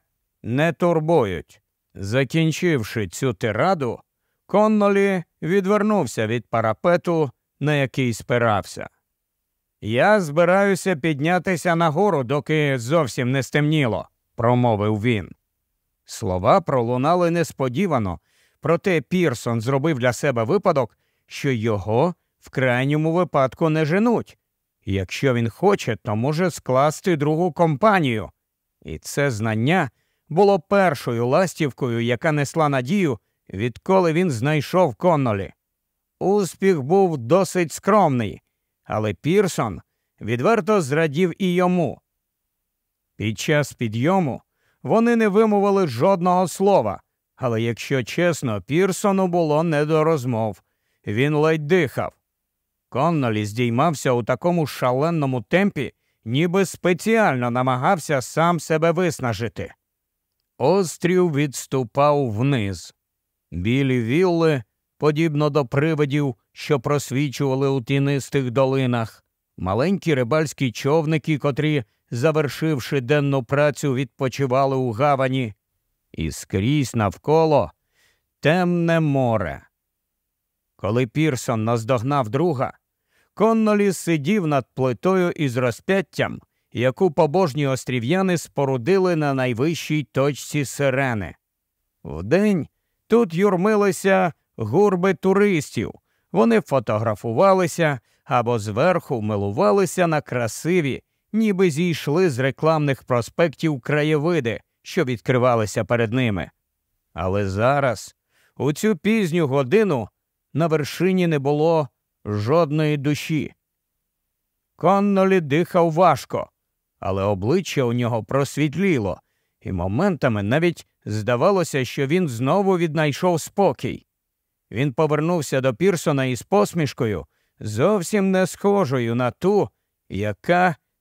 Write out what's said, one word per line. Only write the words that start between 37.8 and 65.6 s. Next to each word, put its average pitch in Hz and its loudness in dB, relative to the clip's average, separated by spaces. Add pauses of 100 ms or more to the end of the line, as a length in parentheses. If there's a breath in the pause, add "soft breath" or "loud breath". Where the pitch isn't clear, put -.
але 107 -4
Пірсон 156 -2 (400)
відверто 190 0
зрадів 156 0
і 180 0
йому. 180 0 (1160)
Під 107 -4
час 147 0
підйому 127 -2 (400)
вони 233 2
не 220 2
вимовили 202 2
жодного 180 2
слова, 165 0 (340)
але, 113 -2
якщо 120 -2
чесно, 135 -2
Пірсону 190 0
було 160 0
не 151 0
до 156 2
розмов. 120 -2 (440)
Він 135 0
ледь 156 2
дихав. 143 0 (760)
Коннолі 123 0
здіймався 123 0
у 120 0
такому 160 0
шаленому 135 -2
темпі, 170 -2 (320)
ніби 170 0
спеціально 175 0
намагався 131 0
сам 165 0
себе 160 0
виснажити. 120 -4 (840)
Острів 175 2
відступав 143 0
вниз. 104 -2 (560)
Білі 123 0
вілли, 160 2 (360)
подібно 151 0
до 143 0